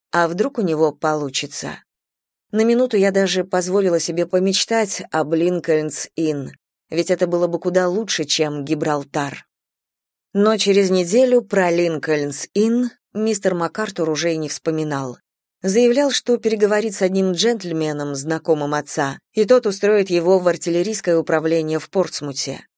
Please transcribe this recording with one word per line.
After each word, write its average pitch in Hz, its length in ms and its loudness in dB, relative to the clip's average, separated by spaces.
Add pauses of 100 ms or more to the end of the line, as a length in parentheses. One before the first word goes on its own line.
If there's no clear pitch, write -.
(120)
а 170 160 2
вдруг 214 300 -4
у 226 40 -2
него 156 300 0
получится? 147 920 -4 (680)
На 220 140 2
минуту 240 320 2
я 196 160 4
даже 185 320 2
позволила 180 560 0
себе 170 260 -2
помечтать 196 840 0
об 156 220 0
Линкольнс-Инн, 156 1160 -2 (400)
ведь 170 200 -2
это 180 160 0
было 175 200 0
бы 170 120 -2
куда 180 300 0
лучше, 196 360 -2
чем 147 400 -2
Гибралтар. 147 840 -4 (840)
Но 208 240 4
через 196 340 4
неделю 233 520 4
про 190 280 2
Линкольнс-Инн 170 1200 0 (240)
мистер 214 400 -2
МакАртур 170 560 -4
уже 160 240 0
и 160 40 -4
не 156 100 -6
вспоминал. 151 680 -4 (440)
Заявлял, 240 500 4
что 240 240 0
переговорит 214 580 0
с - 80 -2
одним 190 300 2
джентльменом, 160 840 -2
знакомым 151 600 -2
отца, 143 440 -4 (140)
и 214 120 2
тот 247 220 4
устроит 202 420 2
его 175 300 4
в 180 80 0
артиллерийское 175 720 0
управление 160 640 0
в - 100 -16
Портсмуте. 147 720 -4 (140)